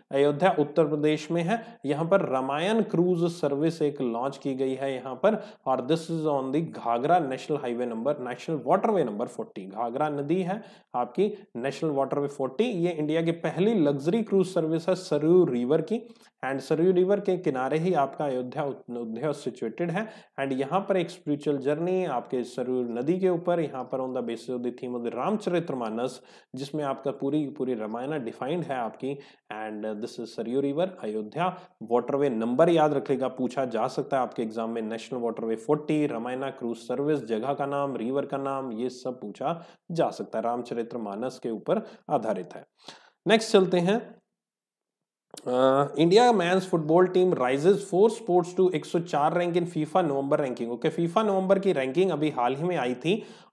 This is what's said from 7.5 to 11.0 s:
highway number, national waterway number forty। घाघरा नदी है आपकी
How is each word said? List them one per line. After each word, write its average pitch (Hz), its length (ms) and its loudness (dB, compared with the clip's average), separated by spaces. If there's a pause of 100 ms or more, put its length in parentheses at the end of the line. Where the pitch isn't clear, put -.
highway 120 280 -2
number, 123 280 -2
national 127 440 -6
waterway 185 460 2
number 110 180 -4
forty। 101 420 -12
घाघरा 120 380 -2
नदी 147 340 -2
है 190 200 -4 (320)
आपकी 180 380 0 (240)